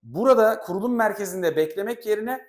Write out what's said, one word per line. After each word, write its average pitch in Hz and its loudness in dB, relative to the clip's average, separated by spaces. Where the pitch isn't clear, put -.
burada 220 4
kurulum 196 -4
merkezinde 190 -2
beklemek 196 -4
yerine 220 -4